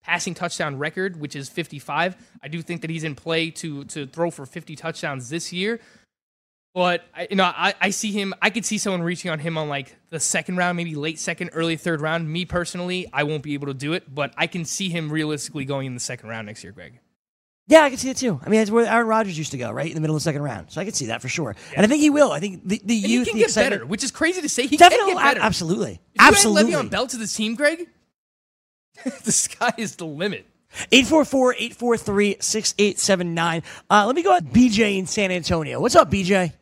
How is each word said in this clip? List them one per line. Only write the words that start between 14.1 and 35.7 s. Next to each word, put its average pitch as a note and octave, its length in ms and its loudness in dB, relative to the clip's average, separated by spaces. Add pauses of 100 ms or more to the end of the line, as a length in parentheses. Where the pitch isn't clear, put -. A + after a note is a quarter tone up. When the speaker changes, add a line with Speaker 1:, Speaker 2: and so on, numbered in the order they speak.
Speaker 1:
but C#3+ 220 -4
I D#3+ 100 0
can E3+ 200 -8
see F#3+ 240 -6
him E3 200 -6
realistically D3+ 540 -6
going C3+ 220 -6
in B2+ 80 -8
the B2 60 -10
second A#2 280 -10
round A2+ 180 -10
next G#2+ 160 -16
year, F#2 100 -18
Greg. G#2+ 280 -20 (680)
Speaker 2:
Yeah, D#4 120 10
I D4 80 4
can B3+ 100 -4
see C4 120 -4
it B3+ 60 -8
too. G#3+ 280 -2
I - 40 -8
mean, A3 120 4
that's G#3 100 0
where A#3 160 4
Aaron A3+ 220 2
Rodgers A3 280 0
used D3+ 140 -6
to C#3 80 -8
go, A#2 140 -6
right C#3 160 -4
in - 60 -8
the D#3 60 -4
middle D#3 140 0
of D3 80 -2
the - 20 -6
second C#3+ 180 -2
round. G#2 280 -8
So - 100 -8
I G3 40 -6
can G#3+ 100 -8
see B2+ 120 -4
that A2+ 140 -6
for C3 80 -8
sure. B2 280 -4 (140)
Speaker 1:
Yeah. C3+ 80 -6
Speaker 2:
And F#3+ 80 6
I - 20 2
think C#4+ 120 2
he D4+ 100 6
will. C#4+ 200 4
I D3 80 -2
think F3+ 240 -8
the, G3+ 220 -4
the A3+ 100 0
Speaker 1:
And G3+ 120 0
he A3 80 2
Speaker 2:
youth, B3 120 2
Speaker 1:
can A4+ 80 -4
Speaker 2:
the - 60 -2
Speaker 1:
get A4 80 6
Speaker 2:
excitement F#3+ 320 0
Speaker 1:
better, A2+ 60 -12
which G#3 180 -6
is B3+ 80 -6
crazy F4+ 280 0
to D4 80 -6
say. B3+ 200 -2
He - 80 0
Speaker 2:
Definitely, F4+ 380 8
Speaker 1:
can - 20 -2
get - 80 0
better. C#4 160 2
Speaker 2:
a-, - 20 2
absolutely. F3+ 500 -2 (220)
Speaker 1:
If - 60 0
you A3+ 80 12
Speaker 2:
Absolutely. A3 460 6
Speaker 1:
add C#4 100 0
Le'Veon - 60 -8
Bell A3+ 180 -2
to - 80 -8
this A3 180 -8
team, A3 220 -2
Greg, D#4+ 320 -2 (680)
<laughs> - 500 -20 (200)
the A3 80 0
sky - 460 0
is A3 180 -6
the F3 100 -10
limit. D#3 400 -6 (460)
Speaker 2:
Eight B3+ 140 8
four D#4 180 6
four, B3+ 340 2
eight A#3 160 -8
four A#3+ 220 0
three, G#3 420 2
six - 400 -2
eight G#3 220 2
seven F3+ 340 2
nine. E3 300 -2 (260)
Uh, G#3 160 6
let B3 80 0
me E4 80 0
go F#4 140 6
at C#3+ 160 -2
B B3 160 8
J G3+ 300 2
in F#3 80 -4
San F#3+ 260 -2
Antonio. D#3+ 480 -2